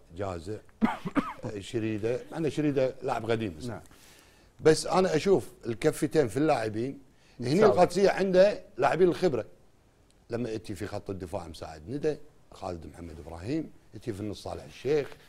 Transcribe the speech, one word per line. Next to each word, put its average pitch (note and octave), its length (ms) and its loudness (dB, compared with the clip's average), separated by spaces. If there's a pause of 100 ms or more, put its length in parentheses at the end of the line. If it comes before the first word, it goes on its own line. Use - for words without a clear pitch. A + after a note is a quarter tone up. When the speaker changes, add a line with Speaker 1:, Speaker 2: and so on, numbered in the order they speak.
(160)
Speaker 1:
جازع، F#2+ 420 -6 (260)
آه، - 760 -4
شريدة، A2 600 -4 (120)
مع C#3+ 60 -10
أن D#3+ 120 -2
شريدة C3+ 540 0
لاعب A#2 280 -2
قديم G#2+ 260 -2
بس. B2+ 80 -12
Speaker 2:
نعم. A2 160 -10 (800)
Speaker 1:
بس - 280 4
أنا F3+ 280 2
أشوف E3 340 2 (160)
الكفتين C#3+ 600 2
في G#2+ 100 -4
اللاعبين. B2 600 0 (400)
هني A#2+ 100 -4
Speaker 2:
متساوي. G3 240 8
Speaker 1:
القادسية F3+ 360 6
عنده F#3+ 540 4 (140)
لاعبين C#3+ 300 4
الخبرة. D3 380 2 (840)
لما A2+ 260 -4
أتي G#2+ 200 -8
في G2 120 -8
خط G2+ 220 -10
الدفاع F#2 380 -8
مساعد D#2+ 420 -14
ندى، D3 280 -2 (340)
خالد F2 340 -10
محمد D#2+ 340 -14
إبراهيم، E2+ 520 -6 (240)
أتي A2 180 -8
في F#2 60 -8
النص G#2 240 -8
صالح E2+ 200 -8
الشيخ، C#3 440 -2 (220)